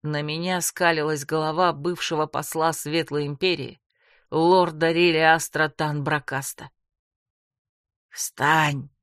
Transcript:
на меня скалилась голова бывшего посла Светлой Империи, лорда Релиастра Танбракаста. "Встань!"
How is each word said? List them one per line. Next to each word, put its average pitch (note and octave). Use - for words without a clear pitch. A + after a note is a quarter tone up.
на D3
меня E3+
скалилась D#3
голова D#3
бывшего D#3
посла D#3+
Светлой D3
Империи, E3+
лорда E3
Релиастра D#3+
Танбракаста. D3
"Встань!" D3